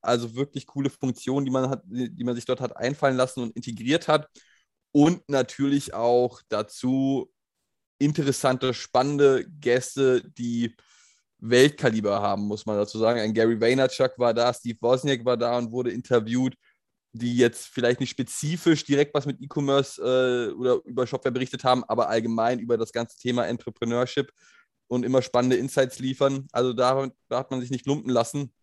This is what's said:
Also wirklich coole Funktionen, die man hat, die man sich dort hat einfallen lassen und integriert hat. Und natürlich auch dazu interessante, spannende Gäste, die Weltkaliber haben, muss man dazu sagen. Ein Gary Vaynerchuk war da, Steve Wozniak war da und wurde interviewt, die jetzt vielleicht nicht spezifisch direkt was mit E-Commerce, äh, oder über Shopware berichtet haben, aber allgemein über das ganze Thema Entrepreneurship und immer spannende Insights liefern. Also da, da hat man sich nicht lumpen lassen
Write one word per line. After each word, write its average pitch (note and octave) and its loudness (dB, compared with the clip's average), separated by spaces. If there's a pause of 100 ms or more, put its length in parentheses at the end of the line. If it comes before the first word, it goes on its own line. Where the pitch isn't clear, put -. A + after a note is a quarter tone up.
Also A#2 0
wirklich C#3+ -6
coole C#3 -4
Funktionen, C3+ -4
die B2+ -4
man C3 0
hat, A#2 -6
die A#2 -8
man B2 -2
sich A#2+ -10
dort B2+ -4
hat - -8
einfallen C3 0
lassen C3 -2
und A#2 -8
integriert A#2+ -2
hat. D#3 2 (680)
Und D#3+ 4
natürlich C#3 0
auch A#2+ 2 (100)
dazu C3 -2 (680)
interessante, C3+ 0
spannende C#3 2 (160)
Gäste, B2+ 2 (160)
die A#2 -4 (640)
Weltkaliber A2+ 4
haben, G2+ -2
muss G#2 -6
man G#2+ -2
dazu G#2 -2
sagen. A#2 2
Ein A2 -2
Gary A2+ 2
Vaynerchuk B2+ 2
war A#2+ 2
da, A#2+ 2
Steve A#2 -8
Wozniak B2+ 0
war B2 2
da A#2+ 0
und A#2 -4
wurde B2 -4
interviewt, A#2+ 0 (580)
die A#2+ -4
jetzt A#2+ 2
vielleicht B2 0
nicht C3 -4
spezifisch D3+ -2
direkt C#3+ 0
was C#3+ -2
mit C#3+ -6
E-Commerce, C#3 -2
äh, B2 0
oder B2 0
über B2 -4
Shopware C3 -4
berichtet B2+ -6
haben, B2+ 2
aber A2+ 0
allgemein A2+ 0
über A#2 -2
das A2 -4
ganze A#2 -8
Thema A#2+ -2
Entrepreneurship A#2+ -4 (560)
und B2 -2
immer B2+ 2
spannende B2+ 2
Insights C3 0
liefern. C3+ -2
Also B2+ 0
da, B2+ 0 (200)
da A#2+ -2
hat C3 -10
man B2+ -4
sich B2 -8
nicht B2+ -6
lumpen C3+ -2
lassen B2 -2